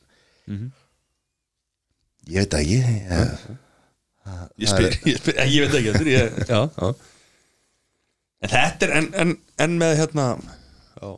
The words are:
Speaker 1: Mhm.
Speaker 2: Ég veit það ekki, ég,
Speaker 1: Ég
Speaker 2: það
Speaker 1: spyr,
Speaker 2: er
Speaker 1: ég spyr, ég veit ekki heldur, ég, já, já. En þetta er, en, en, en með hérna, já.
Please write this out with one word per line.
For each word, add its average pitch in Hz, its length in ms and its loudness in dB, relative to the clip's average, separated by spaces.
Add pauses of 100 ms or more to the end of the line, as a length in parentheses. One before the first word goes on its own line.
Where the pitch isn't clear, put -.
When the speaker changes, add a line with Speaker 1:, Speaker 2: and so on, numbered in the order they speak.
(480)
Speaker 1:
Mhm. 104 220 -10 (1600)
Speaker 2:
Ég 87 140 -2
veit 98 100 0
það 76 100 0
ekki, 80 160 2
ég, 104 840 -2 (920)
Speaker 1:
Ég 101 180 -4
Speaker 2:
það - 20 2
Speaker 1:
spyr, 92 160 4
Speaker 2:
er - 160 0
Speaker 1:
ég 135 160 2
spyr, - 160 -2
ég 135 260 2
veit 139 140 0
ekki 113 180 2
heldur, 127 160 2
ég, 123 320 4
já, 110 260 0
já. 98 220 -4 (1500)
En 95 60 -6
þetta 151 380 0
er, 156 60 -2
en, 156 200 0
en, 175 180 0 (240)
en 165 240 0
með 165 180 2
hérna, 156 280 0 (680)
já. - 260 -14